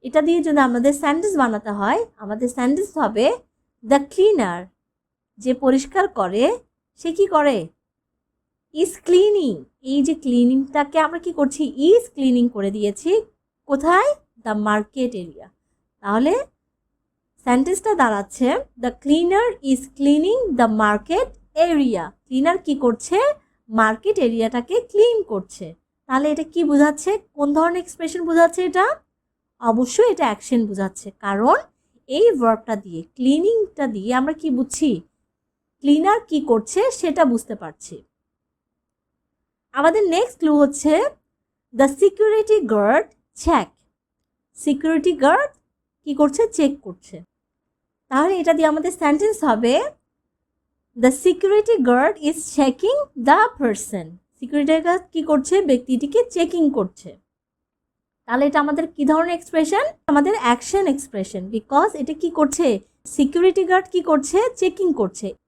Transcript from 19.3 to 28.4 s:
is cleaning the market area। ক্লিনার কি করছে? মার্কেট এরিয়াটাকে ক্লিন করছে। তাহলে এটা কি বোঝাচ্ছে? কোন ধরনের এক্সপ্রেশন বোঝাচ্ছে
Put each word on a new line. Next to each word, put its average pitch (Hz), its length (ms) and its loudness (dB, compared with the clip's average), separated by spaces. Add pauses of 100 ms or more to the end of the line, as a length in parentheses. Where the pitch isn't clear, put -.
is 254 100 0 (160)
cleaning 302 420 2 (200)
the 226 100 4 (140)
market 214 460 -2 (380)
area। 254 360 0 (220)
ক্লিনার 294 400 0
কি 302 80 -2 (100)
করছে? 240 340 -2 (520)
মার্কেট 220 460 0 (100)
এরিয়াটাকে 233 500 -2 (160)
ক্লিন 453 260 4 (140)
করছে। 190 340 -10 (420)
তাহলে 269 260 0
এটা 302 200 -4
কি 339 160 -2
বোঝাচ্ছে? 294 420 2 (260)
কোন 285 100 -2 (100)
ধরনের 349 260 0
এক্সপ্রেশন 339 460 -10
বোঝাচ্ছে 339 400 4